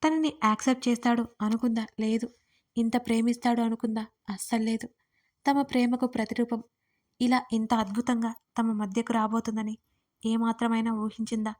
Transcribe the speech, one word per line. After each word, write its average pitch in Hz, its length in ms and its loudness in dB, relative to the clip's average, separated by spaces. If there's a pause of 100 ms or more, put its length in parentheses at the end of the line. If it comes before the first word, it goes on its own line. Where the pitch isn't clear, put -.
తనని 311 260 2 (100)
యాక్సెప్ట్ 247 440 2
చేస్తాడు 240 400 0 (140)
అనుకుందా? 220 460 0 (120)
లేదు. 220 300 0 (480)
ఇంత 226 200 2
ప్రేమిస్తాడు 233 640 2
అనుకుందా? 226 440 -2 (240)
అస్సలు 220 340 -2
లేదు. 226 260 -2 (600)
తమ 277 120 4
ప్రేమకు 247 460 2
ప్రతిరూపం 233 560 -2 (580)
ఇలా 247 320 2
ఇంత 220 200 0
అద్భుతంగా 226 600 0 (240)
తమ 226 120 2
మధ్యకు 208 420 -2
రాబోతుందని 214 640 -2 (480)
ఏమాత్రమైనా 226 680 0
ఊహించిందా? 220 680 -4